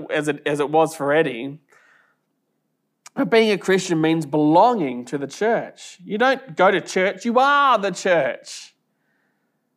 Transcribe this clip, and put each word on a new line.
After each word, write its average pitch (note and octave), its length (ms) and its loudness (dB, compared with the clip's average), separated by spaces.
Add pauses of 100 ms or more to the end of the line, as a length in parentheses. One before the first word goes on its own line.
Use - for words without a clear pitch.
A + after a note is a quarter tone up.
(100)
as D3+ 180 -2
it, C#3+ 180 -4
as C#3+ 140 -2
it C#3 100 -2
was D#3+ 260 2
for C#3+ 160 -2
Eddie. C#3 460 -2 (1600)
But A#3+ 140 -2
being A3 220 4
a G3 80 0
Christian F3 420 0
means D#3+ 240 0
belonging D3+ 840 2
to C#3+ 120 -8
the C#3+ 80 -6
church. F3 760 -6
You F#3 140 -8
don't C4 400 -2
go F3+ 140 4
to F3+ 100 0
church, F#3+ 460 -4
you A#3 120 2
are C#4 380 4
the G3 140 -2
church. - 840 -4 (1040)